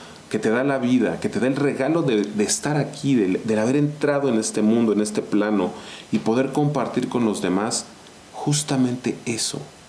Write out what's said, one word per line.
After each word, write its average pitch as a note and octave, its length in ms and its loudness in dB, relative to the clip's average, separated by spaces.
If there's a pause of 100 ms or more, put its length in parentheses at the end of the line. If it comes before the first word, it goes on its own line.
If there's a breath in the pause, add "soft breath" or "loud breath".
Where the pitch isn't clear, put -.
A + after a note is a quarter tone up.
(300 loud breath)
que A2 100 -2
te A2 100 0
da B2 160 2
la C#3 120 0
vida, B2 440 2
que G#2+ 80 -2
te G3+ 100 -4
da A#3+ 80 2
el - 80 0
regalo C3+ 460 0
de, A#2 220 2
de G#2 200 -2
estar C#3+ 320 -2
aquí, C#3 400 0
del, F#2 300 2
del A2 140 0
haber B2 180 2
entrado D3 500 0
en A#2+ 100 2
este A2 240 -2
mundo, A2 300 4
en G2+ 80 2
este G#2 220 0
plano, G2+ 500 0 (400 loud breath)
y A2 80 0
poder A#2+ 320 2
compartir C3 560 0
con B2 160 0
los G#2 180 0
demás G2 440 -2 (480)
justamente B2+ 920 -2
eso, - 340 -4 (300)